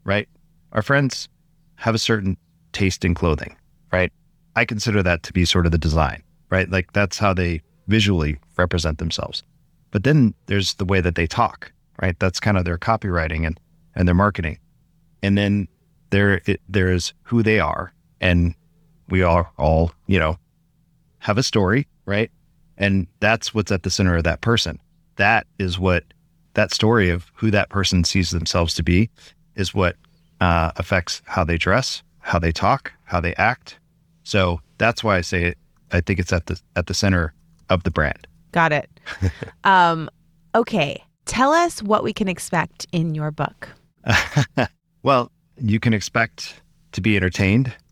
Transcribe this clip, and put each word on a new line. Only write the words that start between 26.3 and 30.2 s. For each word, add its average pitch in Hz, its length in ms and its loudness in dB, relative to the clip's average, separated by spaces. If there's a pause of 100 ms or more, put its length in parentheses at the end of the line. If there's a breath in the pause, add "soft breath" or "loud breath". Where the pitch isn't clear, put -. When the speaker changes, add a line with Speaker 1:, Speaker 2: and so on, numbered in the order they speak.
Speaker 1:
that 104 200 0
story 113 360 2
of 87 240 -4
who 110 180 -2
that 101 180 0
person 92 340 0
sees 92 280 0
themselves 85 440 -2
to 85 80 -4
be 90 260 2 (460 soft breath)
is 95 180 -4
what, 90 220 0 (460)